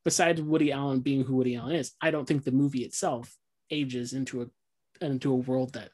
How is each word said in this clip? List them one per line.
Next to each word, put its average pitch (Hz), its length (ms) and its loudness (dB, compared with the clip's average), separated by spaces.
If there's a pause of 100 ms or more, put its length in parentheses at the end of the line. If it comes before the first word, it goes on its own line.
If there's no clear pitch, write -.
besides 170 360 2
Woody 151 300 2
Allen 139 300 0
being 135 240 2
who 135 100 0
Woody 127 220 2
Allen 127 180 -4
is, 135 240 -4
I 160 100 2
don't 151 160 0
think 147 200 0
the 131 80 0
movie 131 320 2
itself 135 500 -4 (340)
ages 127 440 -4
into 127 300 -4
a, - 640 -14
into 135 280 0
a - 20 4
world 127 380 0
that 107 200 -12